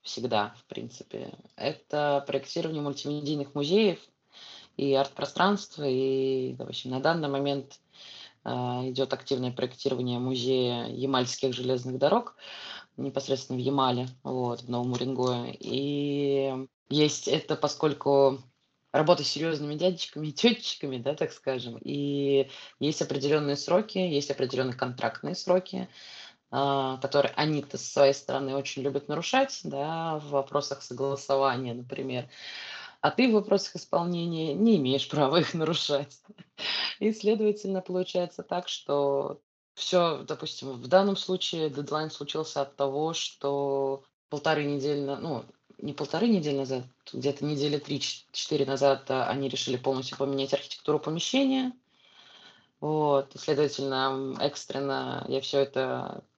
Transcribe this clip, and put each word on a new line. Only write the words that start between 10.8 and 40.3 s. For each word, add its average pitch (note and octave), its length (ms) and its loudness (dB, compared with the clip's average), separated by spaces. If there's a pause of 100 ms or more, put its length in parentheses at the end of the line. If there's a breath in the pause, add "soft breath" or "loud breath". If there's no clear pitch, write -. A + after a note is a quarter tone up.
ямальских B2+ 680 0
железных B2+ 440 -2
дорог, D#3+ 380 4 (600 loud breath)
непосредственно C3+ 600 -2
в B2+ 40 -2
Ямале, B2+ 460 2 (160)
вот, B2 380 -2
в B2 80 -12
Новом B2 240 -2
Уренгое. B2 640 -2
И C#3 1080 0 (240)
есть D3+ 380 2
это, D3+ 280 0
поскольку C#3 840 4 (520)
работа D#3 320 6
с - 40 -2
серьёзными D3+ 480 -2
дядечками E3 520 -2
и D3 40 -6
тётечками, D3 680 0
да, C3+ 160 -2
так - 180 -2
скажем, A#2+ 500 -6
и C#3 680 2 (300 loud breath)
есть D3 220 0
определённые C#3+ 540 2
сроки, F#3+ 420 0
есть D3+ 320 0
определённые B2+ 460 0
контрактные B2 600 -4
сроки, F#3 520 0 (640 loud breath)
а, C3+ 460 0
которые C#3 380 2
они-то D3+ 420 0
со - 120 -10
своей C#3 240 8
стороны C3+ 420 -4
очень C#3 260 -4
любят C#3 260 -2
нарушать, B3+ 560 0
да, D#3 560 -4
в D3 100 -12
вопросах C#3 520 0
согласования, C3+ 920 0
например. B2 540 -6 (760 loud breath)
А D3 100 6
ты B3+ 180 6
в A3 40 6
вопросах G3+ 420 2
исполнения E3+ 760 -2
не A3 240 8
имеешь C3+ 320 2
<laughs> - 0 -
права D3 300 4
их - 140 0
нарушать. D3 640 -2 (840 loud breath)
И, G#3+ 120 2
следовательно, G#3 680 2
получается F3+ 640 -2
так, F3+ 240 -4
что C#3+ 760 0 (320)
всё, E3+ 500 2
допустим, C3+ 480 -8